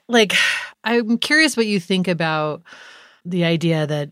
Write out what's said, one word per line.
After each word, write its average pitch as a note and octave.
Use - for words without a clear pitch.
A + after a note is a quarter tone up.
like, A3
<sighs> -
I'm A#3
curious D4+
what A3+
you G#3
think F#3
about D#3
the F3
idea E3
that, D3